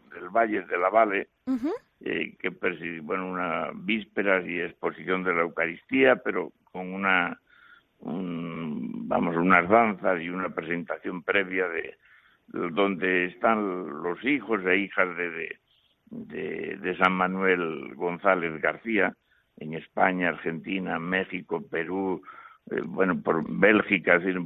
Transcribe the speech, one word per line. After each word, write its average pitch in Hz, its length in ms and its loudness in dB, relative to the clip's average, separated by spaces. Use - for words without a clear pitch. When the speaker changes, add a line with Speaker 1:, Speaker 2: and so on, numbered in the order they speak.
Speaker 1:
del 87 180 -14
Valle, 107 380 2
de 85 120 -4
la 92 120 2
Vale, 104 380 2
Speaker 2:
Ujú. 262 260 -2
Speaker 1:
eh, 82 340 -4
que 92 140 -4
presi-, 85 480 -6
bueno, 92 300 -4
una 82 420 -2
vísperas 98 760 0
y 87 140 -4
exposición 85 640 -2
de 90 80 2
la 85 100 4
Eucaristía, 85 720 2
pero 95 360 -4
con 92 220 -8
una, 95 460 0
un, 82 1080 -6
vamos, 85 280 0
unas 87 320 6
danzas 101 520 6
y 85 80 -6
una 90 200 -4
presentación 85 720 -6
previa 92 460 0
de, 82 280 -6
de 87 220 -4
donde 92 560 2
están 90 760 -2
los 87 220 -4
hijos 110 420 0
e 92 120 4
hijas 92 380 0
de, 87 140 -4
de, 82 280 -10
de, 82 680 -8
de 90 180 -6
San 92 160 4
Manuel 92 840 0
González 85 680 0
García, 95 540 -2
en 78 180 -10
España, 92 560 0
Argentina, 87 680 -4
México, 90 720 -4
Perú, 90 520 -2
eh, - 120 -2
bueno, 90 380 0
por 82 260 2
Bélgica, 92 680 4
es 87 80 2
decir, 92 220 0